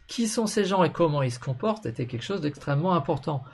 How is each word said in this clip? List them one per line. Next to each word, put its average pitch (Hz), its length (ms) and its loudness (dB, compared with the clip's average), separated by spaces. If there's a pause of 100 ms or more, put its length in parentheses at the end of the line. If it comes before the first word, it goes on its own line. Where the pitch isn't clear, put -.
qui 226 200 0
sont 220 180 0
ces 208 180 2
gens 185 200 4
et 156 60 4
comment 147 320 2
ils 127 100 2
se 120 80 -10
comportent 214 460 -2
était - 200 -4
quelque 120 160 -6
chose 196 180 -4
d'extrêmement 147 540 0
important. 156 480 0 (120)